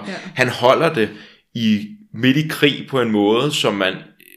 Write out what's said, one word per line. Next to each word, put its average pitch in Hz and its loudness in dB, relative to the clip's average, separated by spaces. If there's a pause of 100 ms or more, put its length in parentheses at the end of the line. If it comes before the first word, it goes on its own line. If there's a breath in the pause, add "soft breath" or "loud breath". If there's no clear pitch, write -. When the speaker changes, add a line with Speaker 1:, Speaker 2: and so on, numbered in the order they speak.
Speaker 1:
Ja. 196 -10 (220 loud breath)
Speaker 2:
han 127 0
holder 135 2
det 110 0 (460 loud breath)
i, 107 0 (260)
midt 127 2
i 156 0
krig - 0
på 131 0
en 113 0
måde, 107 2
som 127 0
man, 95 0 (440)